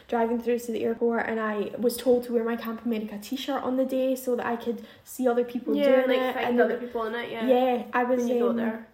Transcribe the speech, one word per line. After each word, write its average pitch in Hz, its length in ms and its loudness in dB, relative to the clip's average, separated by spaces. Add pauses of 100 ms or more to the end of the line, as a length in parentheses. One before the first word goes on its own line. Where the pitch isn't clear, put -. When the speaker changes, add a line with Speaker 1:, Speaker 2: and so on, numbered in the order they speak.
Speaker 1:
driving 233 320 0
through 233 200 0
to 233 120 -8
the 220 140 -2
airport, 233 420 0
and 220 120 -2
I 214 380 -2
was 226 200 0
told 247 280 2
to 233 80 -6
wear 226 100 2
my 233 120 -2
Camp 226 300 -8
America 214 360 -4
t-shirt - 420 -6
on 254 140 -2
the 262 80 2
day 262 300 0
so 247 200 -2
that 220 100 -2
I 240 100 -2
could 233 300 -6 (180)
see - 240 -2
other 240 160 2
people 262 320 -2
Speaker 2:
Yeah, 262 300 6
Speaker 1:
doing - 40 0
Speaker 2:
like, 254 120 4
Speaker 1:
it, 254 140 0
Speaker 2:
find 240 120 -2
Speaker 1:
and 240 140 4
Speaker 2:
other 233 160 4
people 240 280 -4
in 220 100 -6
it, 233 160 -6
yeah. 226 160 -4
Speaker 1:
yeah, 247 440 4
I 247 140 2
was, 247 160 2
Speaker 2:
When 240 80 0
you 240 140 2
got 240 80 2
Speaker 1:
um, 233 60 0
Speaker 2:
there. 226 360 -4